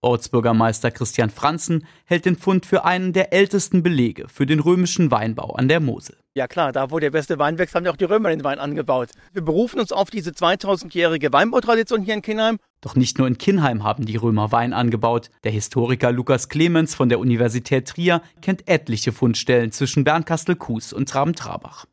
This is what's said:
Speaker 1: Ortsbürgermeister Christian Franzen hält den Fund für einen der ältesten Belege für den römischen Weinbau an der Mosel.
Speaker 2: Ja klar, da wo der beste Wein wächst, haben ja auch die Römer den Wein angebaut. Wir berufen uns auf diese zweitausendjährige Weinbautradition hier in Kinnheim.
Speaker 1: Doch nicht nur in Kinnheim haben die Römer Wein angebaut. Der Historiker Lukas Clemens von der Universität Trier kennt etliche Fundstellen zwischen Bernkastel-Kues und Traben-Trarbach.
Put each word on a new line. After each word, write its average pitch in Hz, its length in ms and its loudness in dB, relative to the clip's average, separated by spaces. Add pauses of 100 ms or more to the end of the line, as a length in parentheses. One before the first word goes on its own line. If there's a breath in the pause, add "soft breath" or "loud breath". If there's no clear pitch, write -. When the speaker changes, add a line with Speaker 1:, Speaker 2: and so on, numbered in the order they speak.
Speaker 1:
Ortsbürgermeister 117 880 2
Christian 113 380 -2
Franzen 156 560 -2 (220 loud breath)
hält 175 180 0
den 180 120 2
Fund 185 280 0
für - 220 0
einen 180 260 0
der 185 220 0
ältesten 190 480 2
Belege 135 460 0
für - 180 -2
den 151 120 2
römischen 175 520 2
Weinbau 110 420 -2
an 127 160 0
der 165 120 4
Mosel. - 360 -6 (160)
Speaker 2:
Ja 131 160 -2
klar, 151 240 -2
da 131 180 -2
wo 160 100 -2
der 147 100 0
beste 151 280 -2
Wein 151 200 0
wächst, 175 160 -2
haben 175 100 0
ja 175 80 0
auch 143 60 -6
die 196 60 0
Römer 202 260 2
den 156 120 -2
Wein 139 160 -2
angebaut. 139 520 -2 (240 soft breath)
Wir 185 80 -6
berufen 170 360 0
uns 226 140 -2
auf 196 160 0
diese 175 240 -8
zweitausendjährige 170 1000 0
Weinbautradition 226 680 2
hier 208 140 -4
in 208 80 -6
Kinnheim. 220 340 0 (240)
Speaker 1:
Doch - 160 -4
nicht 127 220 2
nur 131 100 2
in 120 80 0
Kinnheim 143 480 2
haben 107 220 -2
die 110 100 -4
Römer 110 360 2
Wein 120 200 0
angebaut. 117 560 0 (160)
Der 110 80 -2
Historiker 120 600 0
Lukas 123 360 0
Clemens 160 460 2
von 127 160 2
der 120 80 2
Universität 120 680 0
Trier 170 340 0 (180 loud breath)
kennt - 300 -4
etliche 127 420 0
Fundstellen 117 580 2
zwischen 135 340 0
Bernkastel-Kues 156 920 -2
und 131 160 -4
Traben-Trarbach. - 840 -4